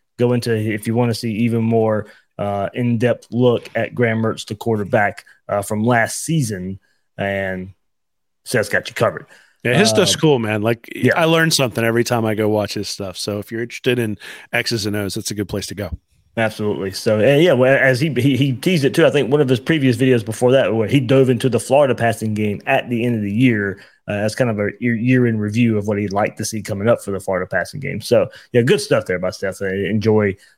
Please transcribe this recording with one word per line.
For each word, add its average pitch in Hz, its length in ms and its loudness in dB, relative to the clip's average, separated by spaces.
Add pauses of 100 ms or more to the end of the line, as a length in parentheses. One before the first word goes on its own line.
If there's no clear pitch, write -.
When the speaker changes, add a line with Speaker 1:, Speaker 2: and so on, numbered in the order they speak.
(180)
Speaker 1:
go 120 160 2
into, 117 220 -2
if 107 320 -4
you 113 80 -2
wanna 120 180 0
see 117 200 -6
even 113 300 0
more, 110 440 0 (300)
uh, 101 360 -4
in-depth 120 580 -2
look 120 440 2
at 113 200 -4
Graham 113 260 0
Mertz, 110 240 -4
the 110 100 -10
quarterback, 104 720 -2 (240)
uh, 101 120 -2
from 104 220 -4
last 117 400 2
season, 104 560 -4 (380)
and 98 560 -4 (720)
Seth's 107 240 -2
got - 180 -2
you - 60 -16
covered. 101 320 -2 (380)
Speaker 2:
Yeah, 120 100 0
his 202 160 4
stuff's 202 240 2
Speaker 1:
Um, - 80 -6
Speaker 2:
cool, 147 180 4
man. 107 220 -2
Like, 113 340 -2
Speaker 1:
yeah. - 200 2
Speaker 2:
I 170 100 2
learn 165 240 4
something 123 340 0
every 113 200 2
time 117 220 -2
I 110 100 -2
go 107 120 0
watch 107 280 -2
his 104 120 -8
stuff. 95 300 -10
So 104 220 -6
if - 120 -12
you're 113 120 -6
interested 123 340 -2
in 107 200 -2 (360)
X's 117 320 -2
and 104 100 -4
O's, 101 200 -4
that's 107 160 -8
a 104 40 -8
good 101 140 -6
place 98 180 -6
to 95 80 -12
go. 90 220 -8 (400)
Speaker 1:
Absolutely. 104 540 -2
So, 107 280 0
and 139 220 4
yeah, 175 120 6
well, 127 220 4
as 131 240 2
he, 151 140 -2
he, 123 240 2
he 135 160 2
teased 151 320 0
it 131 80 2
too, 160 140 4
I - 20 6
think 127 220 0
one 147 100 4
of 135 80 2
his 127 100 2
previous 135 380 2
videos 127 260 2
before 120 280 0
that, 117 240 4
where 110 120 0
he 127 120 2
dove 131 320 4
into 127 180 0
the 117 100 0
Florida 131 360 2
passing 110 400 -2
game 104 320 -2
at 135 220 0
the 117 140 -2
end 120 120 0
of 107 80 -2
the 101 100 -2
year, 107 480 2 (260)
uh, - 60 -4
as 104 220 -2
kind 123 160 0
of 104 80 -2
a 104 100 0 (100)
year, 120 140 0
year 123 320 2
in 113 140 0
review 107 400 2
of 98 80 -6
what 107 100 0
he'd 101 160 -4
like 101 240 -2
to 113 80 -6
see 110 160 -8
coming 101 260 -4
up 117 160 2
for - 60 -10
the 98 100 -4
Florida 92 280 -4
passing 92 320 -4
game. 92 200 -8
So, 107 300 2 (240)
yeah, 120 80 4
good 170 180 4
stuff 131 280 0
there 92 100 -2
by 92 140 -4
Steph. 95 320 -8
I 95 100 -2 (160)
enjoy, 107 460 2 (220)